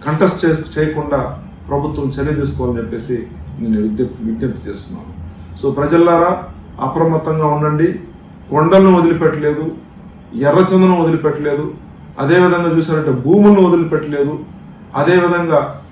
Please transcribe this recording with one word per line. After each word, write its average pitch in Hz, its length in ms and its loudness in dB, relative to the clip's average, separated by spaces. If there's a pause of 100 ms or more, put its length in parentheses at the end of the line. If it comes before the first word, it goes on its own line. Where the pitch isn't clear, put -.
కంటెస్ట్ 170 400 0
చే-, 156 340 -2
చేయకుండా 143 600 -4 (300)
ప్రభుత్వం 143 400 -4
చర్య 143 260 -4
తీసుకోవాలని 127 440 -4
చెప్పేసి 113 480 -8 (320)
నేను 110 220 -2
విజ్ఞప్తి, 107 420 -4
విజ్ఞప్తి 110 460 -6
చేస్తున్నాను. - 420 -14 (500)
So 139 100 -2
ప్రజలారా 170 600 2 (480)
అప్రమత్తంగా 156 680 -2
ఉండండి. 151 540 0 (520)
కొండలను 180 460 6
వదిలిపెట్టలేదు, 156 760 0 (640)
ఎర్రచందనం 175 680 4
వదిలిపెట్టలేదు, 147 720 -2 (460)
అదేవిధంగా 170 580 2
చూసారంటే 156 340 0
భూములను 185 560 6
వదిలిపెట్టలేదు, 151 720 0 (560)
అదేవిధంగా 170 840 0 (100)